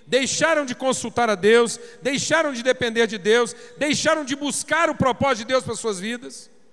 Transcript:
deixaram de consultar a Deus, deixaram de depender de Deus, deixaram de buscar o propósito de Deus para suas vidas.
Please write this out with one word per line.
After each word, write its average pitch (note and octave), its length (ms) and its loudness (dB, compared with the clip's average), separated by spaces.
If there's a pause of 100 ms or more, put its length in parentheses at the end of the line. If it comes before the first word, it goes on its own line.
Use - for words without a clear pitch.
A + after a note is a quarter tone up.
deixaram C#4+ 580 0
de B3 100 -6
consultar A#3+ 540 -2
a G#3 60 2
Deus, A3 460 4 (200)
deixaram C#4+ 520 0
de A#3 100 -8
depender A#3+ 440 0
de G#3 120 -6
Deus, A3 360 2 (220)
deixaram D4 480 0
de C4 120 -6
buscar D4+ 520 -2
o D4+ 60 -2
propósito C4 440 0
de A#3 140 -6
Deus B3+ 120 0
para A#3+ 100 -6
suas G3+ 240 -4
vidas. A#3+ 520 -10 (220)